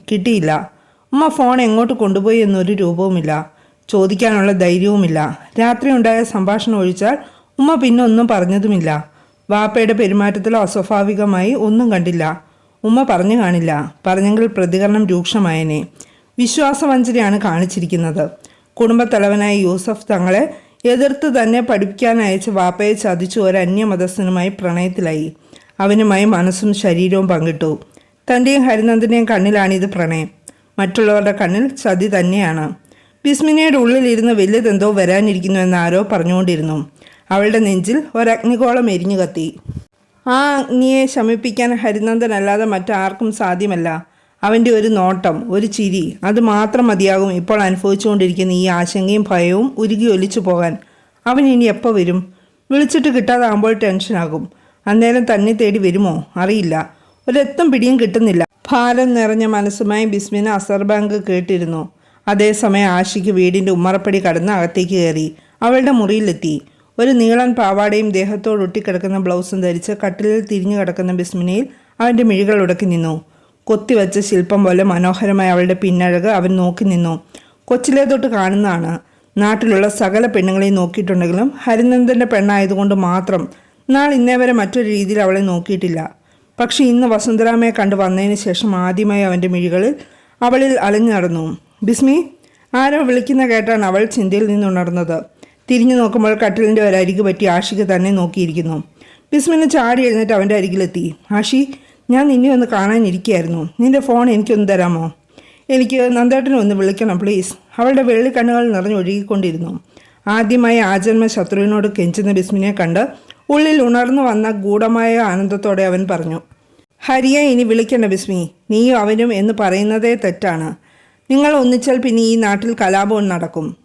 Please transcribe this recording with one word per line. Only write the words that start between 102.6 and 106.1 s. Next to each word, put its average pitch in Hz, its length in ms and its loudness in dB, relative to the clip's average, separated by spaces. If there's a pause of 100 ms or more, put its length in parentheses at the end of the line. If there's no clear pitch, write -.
കാണാനിരിക്കുകയായിരുന്നു. 190 880 0 (180)
നിൻ്റെ 262 260 4
ഫോൺ 240 240 2
എനിക്കൊന്ന് 214 380 2
തരാമോ?" 175 360 0 (640)
"എനിക്ക് 262 300 0 (160)